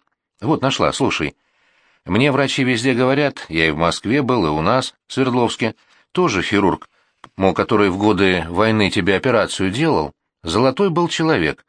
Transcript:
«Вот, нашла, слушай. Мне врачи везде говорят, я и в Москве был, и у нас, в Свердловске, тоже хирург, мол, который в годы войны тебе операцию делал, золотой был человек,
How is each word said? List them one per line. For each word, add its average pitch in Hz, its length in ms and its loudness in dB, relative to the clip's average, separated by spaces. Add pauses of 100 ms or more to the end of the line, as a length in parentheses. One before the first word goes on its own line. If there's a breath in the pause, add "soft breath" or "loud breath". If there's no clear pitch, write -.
(400)
«Вот, 131 220 -4
нашла, 104 300 0
слушай. 85 420 -4 (720)
Мне 123 260 0
врачи 135 320 0
везде 123 300 0
говорят, 131 540 0
я 80 200 0
и - 20 2
в 76 60 -2
Москве 90 460 0
был, 117 240 0
и - 20 0
у 76 140 -2
нас, 117 320 -2 (120)
в - 60 -20
Свердловске, 123 600 -2 (380 soft breath)
тоже 135 300 0
хирург, 98 460 0 (480)
мол, 95 160 4
который 101 380 2
в 90 80 -4
годы 95 500 2
войны 104 420 2
тебе 98 260 0
операцию 95 540 0
делал, 107 420 -2 (300)
золотой 131 480 0
был 170 180 -2
человек, 139 600 -2